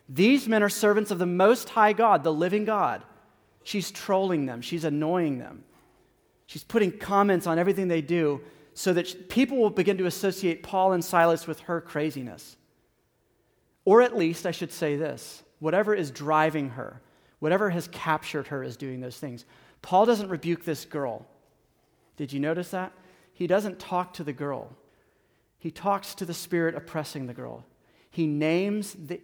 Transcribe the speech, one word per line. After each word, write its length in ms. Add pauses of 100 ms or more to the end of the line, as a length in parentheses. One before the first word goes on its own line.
"These 400
men 160
are 40
servants 440
of 60
the 60
Most 460
High 220
God, 320
the 80
living 320
God." 400 (580)
She's 280
trolling 560
them. 140
She's 240
annoying 540
them. 260 (800)
She's 180
putting 340
comments 480
on 120
everything 300
they 140
do 400 (320)
so 180
that 160
sh-, 60 (140)
people 280
will 140
begin 280
to 80
associate 580
Paul 280
and 120
Silas 420
with 140
her 200
craziness. 760 (1300)
Or 180
at 140
least, 280
I 60
should 220
say 240
this, 460 (180)
whatever 340
is 160
driving 600
her, 300 (380)
whatever 320
has 180
captured 600
her 140
is 140
doing 240
those 160
things. 300 (360)
Paul 240
doesn't 240
rebuke 340
this 200
girl. 420 (880)
Did 160
you 80
notice 300
that? 220 (400)
He 140
doesn't 320
talk 360
to 100
the 80
girl. 420 (840)
He 120
talks 460
to 80
the 100
spirit 400
oppressing 520
the 80
girl. 300 (460)
He 160
names 680
the 300